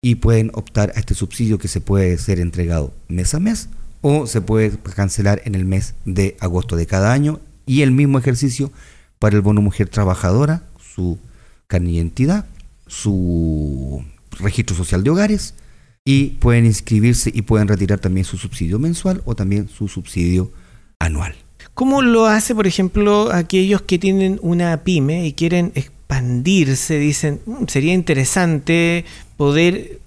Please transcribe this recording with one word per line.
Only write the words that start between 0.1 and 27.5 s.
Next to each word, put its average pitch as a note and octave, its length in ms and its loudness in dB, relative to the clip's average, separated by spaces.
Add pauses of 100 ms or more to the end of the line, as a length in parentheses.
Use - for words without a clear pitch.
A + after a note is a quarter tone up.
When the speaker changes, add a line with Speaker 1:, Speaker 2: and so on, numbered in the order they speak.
Speaker 1:
pueden A2+ 380 2
optar - 420 -4
a A2 40 -4
este - 140 -2
subsidio G#2+ 440 -2
que F#2 100 -6
se F2+ 120 -4
puede F#2 380 0
ser F2+ 220 -2
entregado E2+ 520 -2 (160)
mes F2 260 -2
a D3+ 60 0
mes G#3+ 280 -2 (320)
o C#3+ 260 0
se A2+ 140 -2
puede G#2+ 380 0
cancelar G2+ 680 -2
en G#2+ 100 -4
el F#2+ 100 0
mes F#2+ 300 -2 (100)
de G2 360 0
agosto F2+ 360 -2
de E2 100 0
cada G2 260 2
año, D3 280 0 (240)
y C3+ 180 2
el C3+ 100 4
mismo C#3 260 4
ejercicio C3 540 -2 (460)
para G#2+ 180 2
el G#2 60 4
bono G#2 180 4
mujer G2+ 280 0
trabajadora, G#2 760 0 (320)
su F2 240 -4 (480)
carnet F2 240 0
de E2 60 0
identidad, C3 500 0 (400)
su D#2 1160 -2 (340)
registro G2 380 -2
social F2 260 -2
de B2 80 2
hogares, G3+ 440 0 (500)
y C#3 240 2 (100)
pueden A#2+ 260 4
inscribirse A2+ 680 2
y A2+ 80 -2
pueden G#2+ 240 2
retirar G2 320 0
también F#2 260 0
su F#2 140 -8
subsidio F#2 400 -4
mensual E3+ 460 -2
o A#2+ 100 -4
también G2+ 340 -2
su G#2 200 -8
subsidio F2+ 640 -2 (480)
anual. E2 340 -4 (400)
Speaker 2:
¿Cómo C4+ 280 2
lo A3+ 240 4
hace, G#3+ 280 2
por G#3+ 140 2
ejemplo, G#3 640 2
aquellos F#3+ 500 2
que F#3 160 0
tienen F#3+ 440 0
una E3+ 420 0
pyme E3 420 0
y D3 60 -4
quieren E3+ 420 0
expandirse? C3+ 1300 0
Dicen, D3 440 -2
"Mm, A#3+ 220 -6